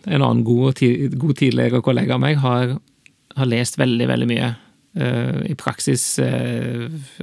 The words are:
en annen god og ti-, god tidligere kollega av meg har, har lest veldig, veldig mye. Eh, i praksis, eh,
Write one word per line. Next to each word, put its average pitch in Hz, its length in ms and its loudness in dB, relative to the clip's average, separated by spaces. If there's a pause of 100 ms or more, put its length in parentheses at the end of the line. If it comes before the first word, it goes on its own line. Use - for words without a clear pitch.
en 151 160 2
annen 120 220 4
god 120 240 2
og 131 80 2
ti-, 131 320 2
god 143 280 -2
tidligere 123 460 2
kollega 127 320 0
av 127 80 0
meg 147 160 2
har, 127 380 0 (600)
har 135 100 0
lest 120 320 0
veldig, 123 300 2
veldig 123 220 0
mye. 120 220 2 (420)
Eh, 123 460 -2 (100)
i 147 40 -4
praksis, - 500 -2 (140)
eh, 123 680 -2 (360)